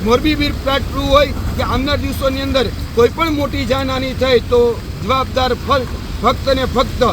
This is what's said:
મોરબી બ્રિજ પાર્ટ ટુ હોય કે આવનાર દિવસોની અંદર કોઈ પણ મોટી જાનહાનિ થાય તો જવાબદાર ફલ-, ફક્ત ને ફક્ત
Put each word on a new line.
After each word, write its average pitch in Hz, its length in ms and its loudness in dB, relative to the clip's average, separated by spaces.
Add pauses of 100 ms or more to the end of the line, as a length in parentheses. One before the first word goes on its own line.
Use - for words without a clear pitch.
મોરબી 254 300 2
બ્રિજ 294 300 -2
પાર્ટ 269 220 0
ટુ 277 200 -4
હોય 277 260 4 (240)
કે 254 60 0
આવનાર 254 360 0
દિવસોની 269 480 -2
અંદર 262 200 2 (280)
કોઈ 233 220 4
પણ 311 240 0
મોટી 277 240 -2
જાનહાનિ 262 560 -2
થાય 254 300 4
તો 240 100 4 (420)
જવાબદાર 254 500 0 (120)
ફલ-, 247 260 0 (300)
ફક્ત 254 340 0
ને 262 120 0
ફક્ત 240 360 0 (100)